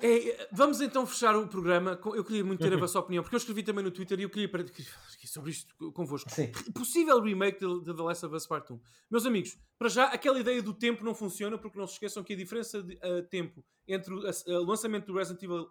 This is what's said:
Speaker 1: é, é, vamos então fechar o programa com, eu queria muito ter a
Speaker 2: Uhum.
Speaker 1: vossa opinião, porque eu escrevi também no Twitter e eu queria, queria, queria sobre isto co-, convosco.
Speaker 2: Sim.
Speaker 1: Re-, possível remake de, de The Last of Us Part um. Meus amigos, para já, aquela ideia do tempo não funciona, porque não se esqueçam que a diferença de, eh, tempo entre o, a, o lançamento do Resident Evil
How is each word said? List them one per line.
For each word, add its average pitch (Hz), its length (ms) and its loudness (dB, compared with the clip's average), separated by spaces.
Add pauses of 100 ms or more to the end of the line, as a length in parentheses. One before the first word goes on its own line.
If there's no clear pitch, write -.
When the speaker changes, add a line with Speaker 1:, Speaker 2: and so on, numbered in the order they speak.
Speaker 1:
é, 233 280 4
é, - 240 -8
vamos 254 260 6
então 262 260 2
fechar 220 300 4
o 214 140 2
programa 180 480 2
com, 208 180 -4
eu 208 80 0
queria 208 220 0
muito 185 160 -2
ter 160 80 4
a 185 60 6
Speaker 2:
Uhum. 156 40 4
Speaker 1:
vossa 180 180 2
opinião, 175 260 0
porque 240 120 -2
eu 240 40 2
escrevi 220 220 -4
também 202 220 -2
no 190 80 -2
Twitter 185 300 -4
e - 20 -2
eu 196 60 -6
queria, 202 180 -2
queria, 170 220 -4
queria - 180 -16 (380)
sobre 156 260 -8
isto - 240 -12
co-, 160 160 -10
convosco. 147 400 -6
Speaker 2:
Sim. 147 220 0
Speaker 1:
Re-, - 200 -8
possível 269 480 4
remake 196 380 2
de, 180 240 -2
de 165 100 -6
The 160 80 -6
Last 165 240 -2
of 151 80 -6
Us 160 140 -6
Part 151 240 -4
um. 117 80 -12 (320)
Meus 226 140 2
amigos, 226 320 2 (200)
para 226 120 0
já, 247 160 6
aquela 262 340 2
ideia 240 240 2
do 202 100 -4
tempo 233 300 0
não 226 100 -2
funciona, 208 440 -6
porque 196 200 -12
não 196 80 -6
se - 100 -12
esqueçam 202 280 -8
que 185 80 -12
a 196 60 -4
diferença 214 440 -6
de, 180 200 -12
eh, 180 220 0
tempo 170 420 -6 (200)
entre 190 280 -4
o, 208 120 -6
a, 175 360 0
o 175 40 0
lançamento 214 420 -2
do 190 60 -6
Resident 180 300 -4
Evil 175 280 -6